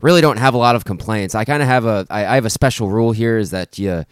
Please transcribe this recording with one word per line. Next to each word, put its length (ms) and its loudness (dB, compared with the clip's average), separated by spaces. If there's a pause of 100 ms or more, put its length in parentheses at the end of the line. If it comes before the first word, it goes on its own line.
really 200 4
don't 160 2
have 180 2
a 20 0
lot 180 4
of 80 -4
complaints. 520 -6
I 100 -2
kinda 200 0
have 200 2
a, 240 -2
I, 160 -4
I 100 0
have 100 2
a 40 -2
special 400 -2
rule 220 2
here 260 0
is 140 -2
that 260 -8
you, 340 -4